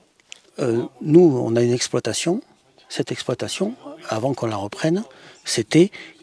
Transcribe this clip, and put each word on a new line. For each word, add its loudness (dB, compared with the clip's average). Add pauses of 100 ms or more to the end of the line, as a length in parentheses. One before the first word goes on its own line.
(580)
Euh, -2 (200)
nous, 6
on -2
a 4
une 4
exploitation. -2 (480)
Cette -6
exploitation, -6 (340)
avant -2
qu'on -6
la -4
reprenne, -2 (400)
c'était 2 (320)